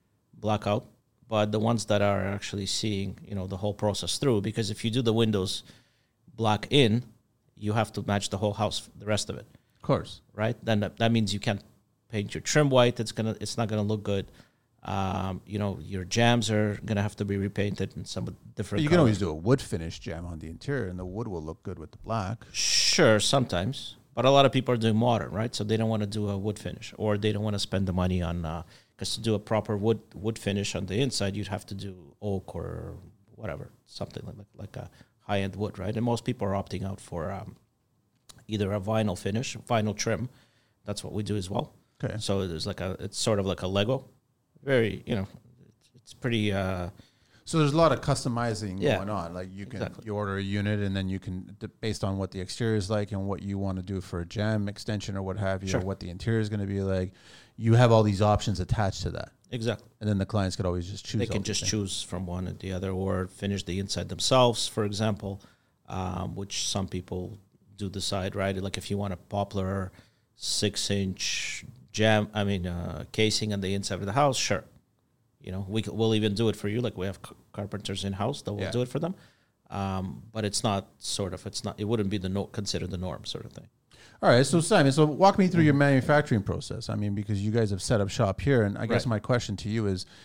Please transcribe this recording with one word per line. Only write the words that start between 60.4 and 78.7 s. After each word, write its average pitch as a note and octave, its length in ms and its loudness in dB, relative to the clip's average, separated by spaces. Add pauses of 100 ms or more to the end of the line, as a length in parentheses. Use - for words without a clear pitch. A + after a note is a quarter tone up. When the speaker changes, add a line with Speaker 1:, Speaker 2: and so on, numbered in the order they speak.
Speaker 2:
could F#2 100 0
always F2+ 240 -2
just - 140 -10
choose A2+ 160 -2
Speaker 1:
They A#2 60 2
can A2+ 100 -4
Speaker 2:
all G2 80 0
Speaker 1:
just G#2 160 -2
Speaker 2:
these - 100 -2
things. G#2+ 120 0
Speaker 1:
choose F#2+ 200 -4
from F#2 240 -6
one F2+ 220 -4
or F#2+ 60 -6
the F#2+ 180 -8
other, F#2 180 -2
or F#2 380 0
finish G2 340 -4
the F2 160 -4
inside F2+ 300 -4
themselves, A#2+ 580 4
for - 180 -2
example, G2+ 560 -2 (480)
um, F#2+ 460 -6
which - 320 -6
some F#2+ 220 -2
people F#2 500 -8 (380)
do G2+ 120 -6
decide, G2 460 -4
right? G2 260 0
Like, F#2+ 160 -6
if - 140 -10
you G2+ 80 -2
want G2+ 140 -4
a F2+ 40 -6
poplar G2 760 -4 (420)
six-inch - 1300 -2 (280)
jam, G#2+ 420 4
I G#2 100 0
mean, G2 220 -2
uh, F2+ 460 -6
casing A2 400 2
on G2+ 80 -2
the F#2+ 140 -2
inside G2 260 -4
of G2+ 60 -4
the G2 60 -4
house, C3+ 240 4
sure. - 280 0 (760)
You - 120 -10
know, F#2+ 160 -6
we G#2+ 140 -2
c-, - 80 -8
we'll A2 240 2
even G#2+ 200 2
do A2+ 140 2
it G#2+ 80 0
for - 120 -6
you. A2 120 -2
Like, A#2+ 180 -4
we F#2 80 -4
have G2 200 -8
c-, - 80 -20 (180)
carpenters G2+ 520 -8
in-house G2+ 380 -4
that - 100 -6
will G#2 100 -6
Speaker 2:
Yeah. F2 80 -4